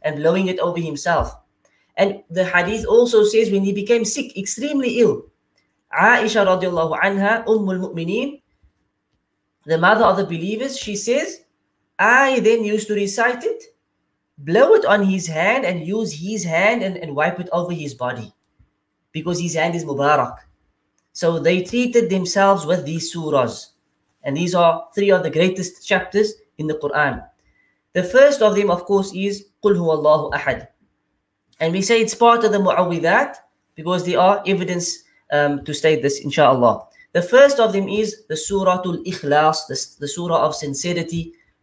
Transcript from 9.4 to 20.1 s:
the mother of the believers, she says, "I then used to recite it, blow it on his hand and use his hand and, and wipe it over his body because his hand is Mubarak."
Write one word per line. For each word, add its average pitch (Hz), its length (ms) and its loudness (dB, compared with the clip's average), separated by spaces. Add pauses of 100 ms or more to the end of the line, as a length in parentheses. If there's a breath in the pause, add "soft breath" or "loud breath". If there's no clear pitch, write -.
the 160 120 0
mother 208 280 4
of 180 120 4
the 196 80 -2
believers, 208 520 -6
she 208 180 -10
says, 285 460 -4 (580)
"I 254 400 4
then 220 240 2
used 208 240 -4
to 214 60 -4
recite 233 500 -2
it, 453 200 -6 (720)
blow 190 360 4
it 440 120 4
on 208 180 4
his 190 240 0
hand 190 380 -2
and 170 200 -4
use 196 280 -4
his 180 300 -8
hand 190 380 0
and, 185 160 -6
and 147 180 -10
wipe 165 260 -2
it - 100 -12
over 175 220 -4
his 147 200 -8
body 120 400 -8 (800)
because 165 280 -6
his 165 160 -6
hand 165 200 -2
is 160 80 -6
Mubarak." 143 540 0 (760)